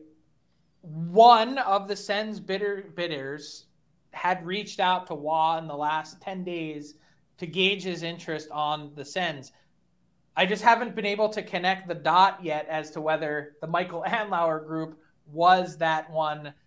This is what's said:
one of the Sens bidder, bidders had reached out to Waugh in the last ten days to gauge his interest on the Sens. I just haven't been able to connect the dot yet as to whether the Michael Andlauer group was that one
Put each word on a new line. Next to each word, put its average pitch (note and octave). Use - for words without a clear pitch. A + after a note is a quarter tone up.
one A3
of G3
the G3+
Sens G#3
bidder, G3
bidders D3+
had F#3
reached F#3+
out F#3
to -
Waugh D#3+
in E3
the C#3+
last D#3
ten F#3
days D#3
to F3+
gauge F#3
his E3+
interest E3
on D3+
the C#3+
Sens. D#3+
I F#3
just G3+
haven't A#3
been A3
able G#3
to G#3+
connect F#3
the F3
dot F3
yet D3+
as D#3
to D#3+
whether D3+
the D#3+
Michael E3+
Andlauer E3+
group D#3+
was E3+
that D#3+
one D3+